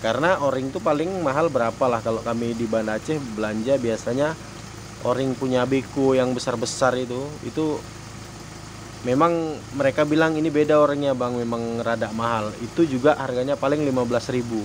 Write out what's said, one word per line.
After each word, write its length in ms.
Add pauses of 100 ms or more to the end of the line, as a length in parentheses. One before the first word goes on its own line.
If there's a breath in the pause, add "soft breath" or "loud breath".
Karena 400
o-ring 240
tuh 160
paling 240 (160)
mahal 240
berapa 400
lah, 160
kalau 160
kami 320
di 160
Banda 320
Aceh 160 (180)
belanja 460
biasanya 560 (680)
o-ring 300
punya 320
Beko 480
yang 240
besar-besar 640
itu, 240 (180)
itu 380 (1200)
memang 540 (180)
mereka 300
bilang, 320
"Ini 160
beda 260
o-ringnya, 380
Bang, 240
memang 420
rada 320
mahal." 380 (100)
Itu 220
juga 340
harganya 380
paling 260
lima 240
belas 240
ribu. 340